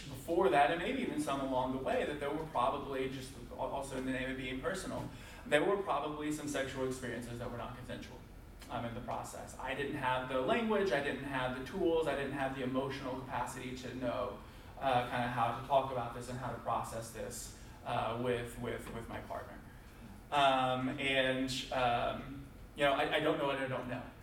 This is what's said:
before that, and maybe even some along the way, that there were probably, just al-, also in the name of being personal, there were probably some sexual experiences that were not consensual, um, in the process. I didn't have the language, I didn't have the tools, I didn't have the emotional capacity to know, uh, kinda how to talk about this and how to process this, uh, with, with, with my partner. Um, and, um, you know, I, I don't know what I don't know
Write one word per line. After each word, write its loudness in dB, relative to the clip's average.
before 2
that, 8
and 2
maybe 0
even 0
some 0
along 2
the -2
way, 2
that -2
there -2
were -2
probably, 0
just -8
al-, 0
also -4
in -2
the 2
name -2
of -4
being -4
personal, -2
there 6
were 4
probably 0
some -4
sexual 0
experiences -4
that -4
were -6
not -6
consensual, -10
um, -2
in -6
the -8
process. -6
I -2
didn't -2
have 2
the 2
language, 4
I 4
didn't -2
have -2
the -6
tools, 4
I 2
didn't -2
have 0
the -2
emotional 0
capacity -4
to -8
know, 0
uh, 4
kinda 2
how 2
to -8
talk 6
about -2
this -8
and -4
how -4
to -4
process -2
this, -8
uh, 0
with, 0
with, -4
with -8
my -6
partner. -8
Um, 6
and, 2
um, 2
you 4
know, 8
I, 4
I 4
don't 6
know 2
what 2
I 0
don't -2
know -4